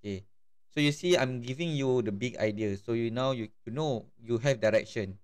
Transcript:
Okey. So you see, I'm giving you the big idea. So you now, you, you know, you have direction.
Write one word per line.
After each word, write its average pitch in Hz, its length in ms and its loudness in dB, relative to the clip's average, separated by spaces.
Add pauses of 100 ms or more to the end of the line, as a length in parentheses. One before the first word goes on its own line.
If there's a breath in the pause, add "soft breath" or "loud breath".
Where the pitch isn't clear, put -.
Okey. 95 160 -6 (480)
So - 80 -6
you 147 160 2
see, 180 240 4
I'm 127 240 0
giving 143 320 -4
you 131 320 2
the 104 80 0
big 113 240 -4
idea. 104 400 0
So 117 160 -4
you 117 160 0
now, 131 240 -2
you, 113 160 -6 (160)
you 113 80 -8
know, 135 320 -2 (160)
you 117 240 -2
have 120 160 2
direction. 107 640 2